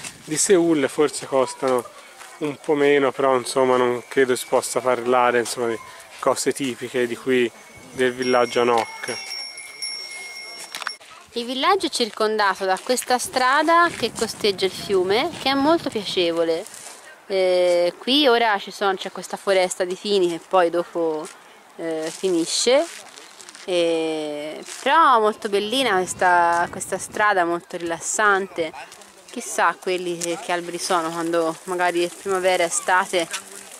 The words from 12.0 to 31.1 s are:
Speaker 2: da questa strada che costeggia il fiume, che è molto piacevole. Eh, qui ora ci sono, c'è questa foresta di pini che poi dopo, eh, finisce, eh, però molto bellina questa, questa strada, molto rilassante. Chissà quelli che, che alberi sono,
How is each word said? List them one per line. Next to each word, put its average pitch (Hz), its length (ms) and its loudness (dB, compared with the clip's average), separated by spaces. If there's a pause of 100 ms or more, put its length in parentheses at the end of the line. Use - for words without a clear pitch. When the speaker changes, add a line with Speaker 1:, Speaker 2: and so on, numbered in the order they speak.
Speaker 2:
da 185 180 2
questa 247 360 0
strada 302 760 4
che 226 160 -4
costeggia 202 540 -2
il 190 60 2
fiume, 196 580 0 (140)
che 262 80 0
è 277 40 2
molto 302 360 2
piacevole. 170 760 0 (600)
Eh, 180 720 2
qui 285 280 2
ora 233 320 4
ci 196 120 -12
sono, 196 240 0
c'è 190 180 -10
questa - 240 -10
foresta 190 480 0
di 180 160 -4
pini 196 300 2
che 165 100 -6
poi 180 300 2
dopo, 165 580 -2 (480)
eh, 160 340 -6
finisce, 190 760 0 (800)
eh, 160 1000 -2 (180)
però 277 380 6
molto 214 300 0
bellina 214 460 0
questa, 175 760 2
questa - 260 -8
strada, 202 480 0
molto 170 320 -6
rilassante. 175 960 -2 (580)
Chissà 185 480 -2
quelli 180 380 -4
che, 170 260 -4
che 180 100 -4
alberi 175 260 -6
sono, 170 320 -2